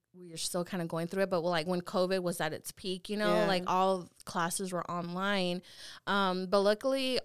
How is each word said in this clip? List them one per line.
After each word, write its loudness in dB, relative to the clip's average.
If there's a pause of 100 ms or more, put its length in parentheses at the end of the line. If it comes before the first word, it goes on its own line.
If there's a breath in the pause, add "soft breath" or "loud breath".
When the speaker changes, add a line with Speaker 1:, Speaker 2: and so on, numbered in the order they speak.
(160)
Speaker 1:
we -16
are -12
still -2
kinda -2
going -2
through 0
it, -2
but, 2
like, 0
when 0
covid 0
was -2
at 0
its -10
peak, -8
you -2
know, 2
Speaker 2:
Yeah. 4
Speaker 1:
like, 2
all 2 (180)
classes -2
were -4
online. -2 (460 loud breath)
Um, 2
but 4
luckily, 2